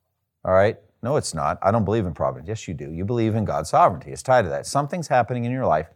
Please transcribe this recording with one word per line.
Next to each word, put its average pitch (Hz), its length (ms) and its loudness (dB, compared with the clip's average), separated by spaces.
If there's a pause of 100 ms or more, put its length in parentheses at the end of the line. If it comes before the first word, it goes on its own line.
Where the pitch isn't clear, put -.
(440)
all 92 80 2
right? 101 260 4 (220)
No, 131 160 -2
it's - 160 -2
not. 78 300 -2
I 95 80 4
don't 110 140 2
believe 104 220 0
in 80 80 -4
providence. 67 340 -4
Yes, 110 180 -8
you 92 80 -8
do. 71 160 -12
You 82 140 -6
believe 113 320 0
in 110 80 0
God's 78 260 -4
sovereignty. 135 400 2
It's - 120 -12
tied 127 200 4
to 90 60 -2
that. 71 180 -4
Something's 147 400 -4
happening 123 380 0
in 120 80 -2
your 127 140 -2
life 80 300 2